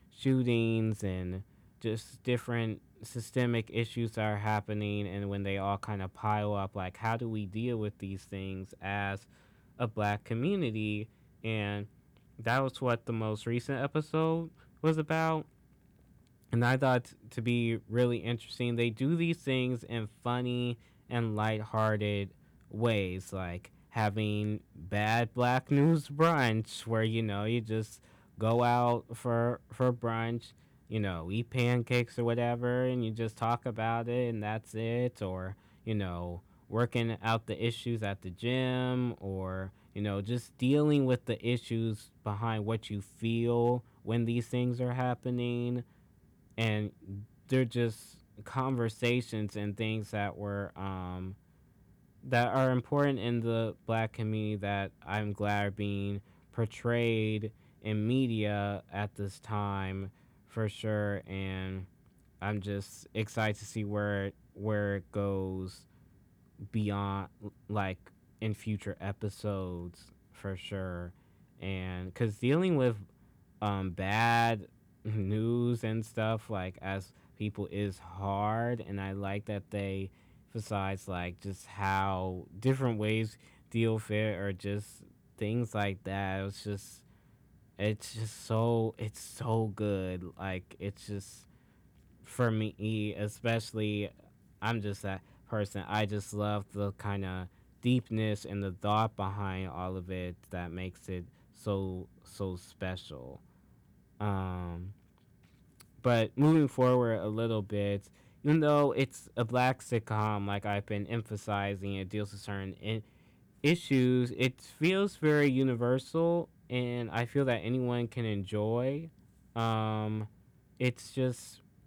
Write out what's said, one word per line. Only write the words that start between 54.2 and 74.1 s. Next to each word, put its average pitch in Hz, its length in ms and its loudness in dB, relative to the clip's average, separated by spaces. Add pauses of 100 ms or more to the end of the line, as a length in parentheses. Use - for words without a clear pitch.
that 101 360 -2 (120)
I'm 104 280 0
glad 101 340 2
are 98 40 0
being 101 500 -2 (320)
portrayed 110 1000 0 (300)
in 107 240 0
media 104 760 0 (100)
at 101 240 -4
this 101 240 -6
time, 98 720 -4 (360)
for 110 220 -2
sure. 104 580 -2
And 95 600 -6 (540)
I'm 104 200 -2
just 101 540 -8
excited 107 420 0
to - 80 -14
see 110 180 -6
where, 101 480 -2 (240)
where 104 420 0
it 95 140 -8
goes 95 760 -4 (840)
beyond, 101 580 -2 (400)
like, 98 300 -2 (420)
in 110 140 -2
future 104 460 -6
episodes, 95 1120 -6 (180)
for 95 260 -8
sure. 90 560 -6 (480)
And 92 540 -6
'cause 110 240 -2
dealing 165 380 2
with, 123 200 4 (640)
um, 98 300 0
bad 113 800 2 (360)